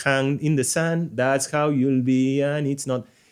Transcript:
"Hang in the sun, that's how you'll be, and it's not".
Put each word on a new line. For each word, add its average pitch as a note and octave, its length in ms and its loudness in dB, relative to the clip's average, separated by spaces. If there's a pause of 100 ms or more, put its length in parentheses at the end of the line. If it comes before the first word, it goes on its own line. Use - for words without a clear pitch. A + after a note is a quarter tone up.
"Hang C#3 360 2
in D3+ 160 2
the B2+ 80 2
sun, E3 500 -2
that's C3+ 380 0
how D3+ 180 0
you'll C3 300 2
be, C3 420 2
and D3 240 -2
it's C#3 180 -4
not". B2+ 200 -4 (260)